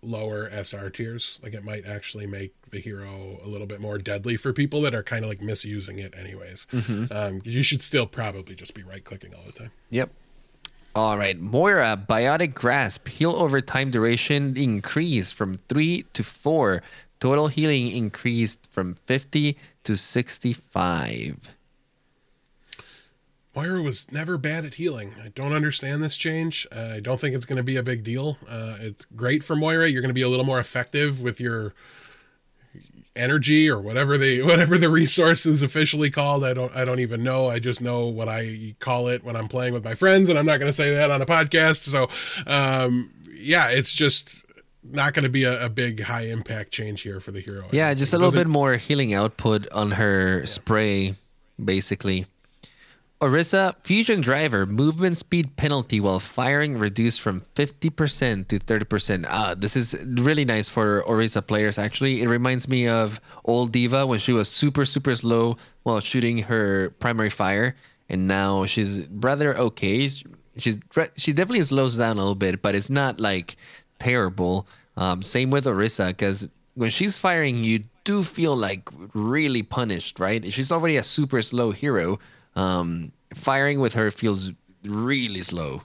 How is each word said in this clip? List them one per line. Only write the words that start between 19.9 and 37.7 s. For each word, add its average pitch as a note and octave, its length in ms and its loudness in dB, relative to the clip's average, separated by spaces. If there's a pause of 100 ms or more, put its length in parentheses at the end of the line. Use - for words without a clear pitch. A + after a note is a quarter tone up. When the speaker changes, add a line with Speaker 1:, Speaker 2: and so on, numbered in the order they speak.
Speaker 2:
sixty-five. E2+ 1400 -4 (2250)
Speaker 1:
Moira E3+ 260 -4
was - 300 -6
never D#3+ 260 -4
bad D3+ 260 -4
at C#3 100 -14
healing. B2+ 460 -6
I A2+ 80 -16
don't C3+ 240 -6
understand D3 500 -2
this D3+ 140 -4
change. D#3+ 540 -4
Uh, A2+ 260 -8
I G#2+ 40 -8
don't B2 200 -4
think C#3 140 -2
it's B2 100 -4
gonna C3 200 -4
be C3 120 -2
a B2+ 60 0
big B2 220 -4
deal. C3 320 -4 (120)
Uh, A2+ 320 -10
it's G#2+ 240 -12 (120)
great C3 260 0
for D#3+ 140 -2
Moira. D#3+ 320 4
You're C3 140 2
gonna B2+ 120 0
be B2+ 80 2
a B2 60 2
little B2+ 180 2
more C3 140 2
effective C#3 600 -2
with B2 200 -4
your A2+ 340 -4 (1400)
energy D3 540 4
or A#2 100 2
whatever C3+ 380 0
the, C3 240 4
<laughs> E3+ 80 6
whatever E3+ 260 6
the E3+ 140 6
resource E3 560 4
is D3+ 160 4
officially D3+ 480 2
called. C#3+ 320 0
I C3 100 0
don't, B2+ 220 -4
I C3 100 0
don't B2+ 140 -2
even A#2 240 -2
know. C3 260 2
I A#2 120 0
just A#2+ 200 -4